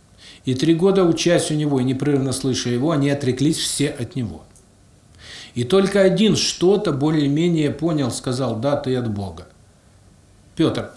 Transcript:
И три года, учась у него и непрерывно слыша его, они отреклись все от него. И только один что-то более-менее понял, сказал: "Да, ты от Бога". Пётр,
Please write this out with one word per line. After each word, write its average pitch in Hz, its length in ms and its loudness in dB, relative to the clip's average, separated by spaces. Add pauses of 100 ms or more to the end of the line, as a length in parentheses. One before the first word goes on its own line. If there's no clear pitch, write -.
(440)
И 127 100 -2
три 151 220 2
года, 190 280 4
учась 170 460 2
у 156 40 -2
него 147 260 0
и 123 40 0
непрерывно 135 460 0
слыша 123 380 -2
его, 127 240 0
они 143 180 2
отреклись 139 480 0
все - 300 -2
от 123 260 -8
него. 98 300 -8 (1080)
И 120 100 -4
только 196 360 2
один 190 360 4
что-то 175 560 0
более-менее 151 800 0
понял, 151 400 -2
сказал: 123 480 -4
"Да, 139 160 0
ты 131 180 -2
от 120 160 -2
Бога". 92 380 -8 (1080)
Пётр, 127 420 -2